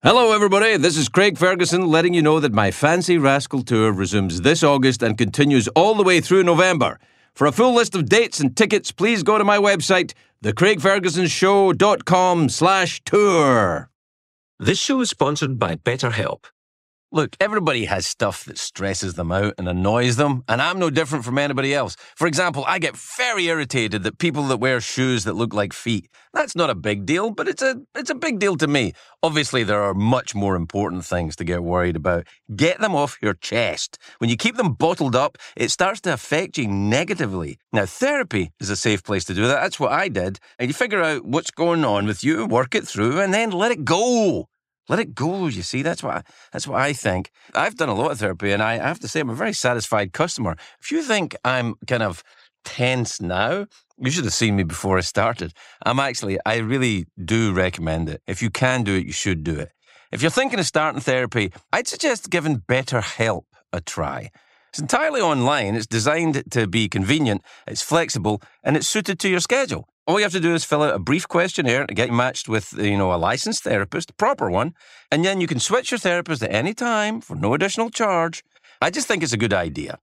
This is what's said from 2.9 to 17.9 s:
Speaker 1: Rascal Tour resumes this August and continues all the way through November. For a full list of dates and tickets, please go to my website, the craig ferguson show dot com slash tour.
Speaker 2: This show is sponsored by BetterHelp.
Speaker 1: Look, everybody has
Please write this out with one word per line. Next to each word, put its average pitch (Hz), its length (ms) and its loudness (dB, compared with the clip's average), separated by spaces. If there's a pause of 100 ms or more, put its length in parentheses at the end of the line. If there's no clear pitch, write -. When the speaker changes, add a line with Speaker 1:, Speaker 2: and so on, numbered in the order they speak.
Speaker 1:
Rascal 135 460 2
Tour 110 280 4
resumes 92 500 0
this 151 220 4
August 135 380 4
and 113 160 0
continues 127 520 4
all 202 260 4
the 208 80 2
way 180 180 6
through 190 220 4
November. 170 560 4 (340)
For 147 140 2
a 147 40 4
full 247 220 4
list 233 220 2
of 160 120 0
dates 226 320 2
and 135 160 0
tickets, 208 360 2
please 214 320 0
go 214 160 4
to 208 40 2
my 202 140 4
website, 190 560 2 (280)
the 107 120 -2
craig 175 260 4
ferguson 185 480 2
show 196 460 4
dot 202 320 2
com 180 440 4
slash 180 540 2
tour. 139 840 4 (720)
Speaker 2:
This - 200 2
show 269 220 0
is 233 80 0
sponsored 139 500 -2
by 85 160 0
BetterHelp. 117 680 -4 (680)
Speaker 1:
Look, - 280 -2
everybody 170 460 0
has 92 200 -2